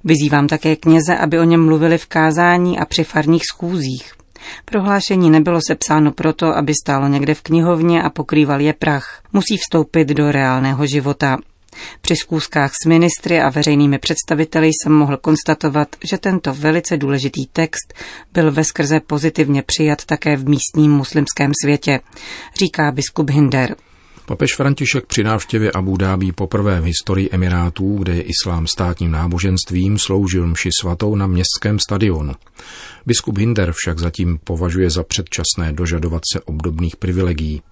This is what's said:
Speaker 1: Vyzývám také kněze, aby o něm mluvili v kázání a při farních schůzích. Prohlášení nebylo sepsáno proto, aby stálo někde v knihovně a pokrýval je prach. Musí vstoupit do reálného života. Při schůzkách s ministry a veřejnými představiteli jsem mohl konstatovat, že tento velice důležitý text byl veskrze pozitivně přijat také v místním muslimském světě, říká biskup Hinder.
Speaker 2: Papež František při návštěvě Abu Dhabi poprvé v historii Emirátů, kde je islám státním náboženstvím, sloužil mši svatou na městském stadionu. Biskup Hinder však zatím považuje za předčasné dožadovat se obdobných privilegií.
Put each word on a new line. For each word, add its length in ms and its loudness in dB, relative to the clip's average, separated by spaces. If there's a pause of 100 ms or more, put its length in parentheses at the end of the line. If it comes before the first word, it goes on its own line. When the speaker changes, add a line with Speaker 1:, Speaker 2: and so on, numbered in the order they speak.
Speaker 1:
Vyzývám 440 2
také 280 0
kněze, 420 4
aby 220 0
o 40 4
něm 220 6
mluvili 320 4
v 80 -6
kázání 760 2
a 60 -2
při 180 -2
farních 400 2 (100)
schůzích. 600 -6 (520)
Prohlášení 640 2
nebylo 380 4
sepsáno 440 2
proto, 460 -2
aby 160 0 (100)
stálo 240 0
někde 260 0
v 80 -4
knihovně 600 2
a 60 -2
pokrýval 520 0
je 120 2
prach. 480 -4 (120)
Musí 240 0
vstoupit 500 0
do 240 2
reálného 540 0
života. 520 -2 (640)
Při 140 0
schůzkách 560 -2 (120)
s 40 2
ministry 540 4
a 80 2
veřejnými 500 2
představiteli 680 0
jsem 260 2
mohl 240 4
konstatovat, 680 0 (240)
že 60 -2
tento 360 -2
velice 440 0
důležitý 560 -2
text 400 -4 (400)
byl 180 4
veskrze 480 0
pozitivně 640 0
přijat 440 0
také 320 -2
v 120 -4
místním 420 2
muslimském 600 0 (120)
světě, 360 0 (600)
říká 320 0
biskup 380 -4
Hinder. 460 2 (500)
Speaker 2:
Papež 300 -2
František 500 -2
při 180 -2
návštěvě 480 0
Abu 260 0
Dhabi 340 0
poprvé 500 0
v 20 -2
historii 480 -2
Emirátů, 680 0
kde 180 -2
je 60 -2
islám 460 -4
státním 440 -2
náboženstvím, 880 0
sloužil 480 0
mši 220 -2 (120)
svatou 340 -2
na 120 0
městském 520 0
stadionu. 540 -2 (720)
Biskup 320 -2
Hinder 380 0
však 240 -4
zatím 440 -2
považuje 460 0
za 140 -2
předčasné 680 -4
dožadovat 480 -2 (120)
se 60 -4
obdobných 560 -4
privilegií. 640 -2 (100)